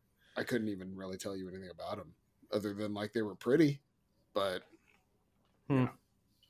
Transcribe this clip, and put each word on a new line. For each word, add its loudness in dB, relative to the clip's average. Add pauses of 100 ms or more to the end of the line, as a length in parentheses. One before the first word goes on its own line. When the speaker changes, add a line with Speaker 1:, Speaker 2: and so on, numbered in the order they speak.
(360)
Speaker 1:
I -2
couldn't 0
even -6
really -8
tell -6
you -6
anything -10
about -6
'em -14 (380)
other 0
than, -4
like, -4
they 0
were -4
pretty, 6 (520)
but 0 (1080)
Speaker 2:
Hmm. 4
Speaker 1:
yeah. 0 (600)